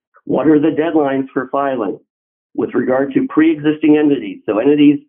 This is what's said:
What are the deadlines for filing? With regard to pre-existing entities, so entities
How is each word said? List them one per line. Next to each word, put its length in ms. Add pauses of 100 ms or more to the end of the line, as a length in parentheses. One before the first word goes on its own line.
(240)
What 220
are 140
the 180
deadlines 540
for 180
filing? 480 (560)
With 200
regard 380
to 160
pre-existing 680
entities, 460
so 140
entities 400 (100)